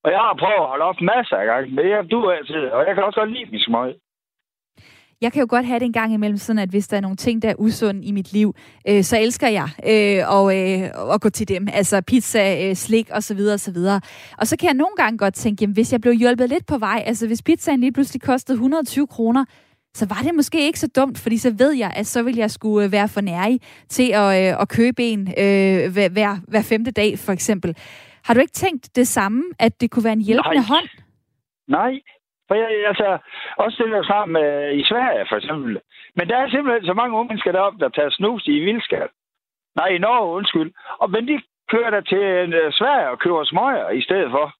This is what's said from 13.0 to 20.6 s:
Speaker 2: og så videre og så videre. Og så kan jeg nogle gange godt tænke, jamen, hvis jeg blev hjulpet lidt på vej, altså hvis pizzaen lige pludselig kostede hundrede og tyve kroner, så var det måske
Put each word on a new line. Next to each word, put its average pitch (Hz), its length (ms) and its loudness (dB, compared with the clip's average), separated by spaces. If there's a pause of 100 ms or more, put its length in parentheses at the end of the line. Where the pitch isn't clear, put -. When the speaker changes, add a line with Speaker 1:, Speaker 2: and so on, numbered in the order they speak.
Speaker 2:
og 208 120 -4
så 214 120 -6
videre 202 200 0
og 202 60 -4
så 196 120 -10
videre. 185 280 0 (380)
Og 226 80 0
så 311 100 0
kan 359 100 -2
jeg 294 80 4
nogle 349 220 0
gange 226 220 0
godt 196 160 0
tænke, 214 280 -2
jamen, 202 120 0
hvis 220 180 2
jeg 233 80 0
blev 240 140 4
hjulpet 240 340 2
lidt 294 180 -2
på 294 120 -2
vej, 214 280 -2
altså 220 200 -4
hvis 220 160 -4
pizzaen 311 380 0
lige 254 120 2
pludselig 269 300 -2
kostede 262 360 0
hundrede 269 220 0
og 262 60 -4
tyve 285 200 -2
kroner, 240 380 0 (500)
så 214 140 -4
var 202 160 -6
det 339 100 0
måske 294 320 0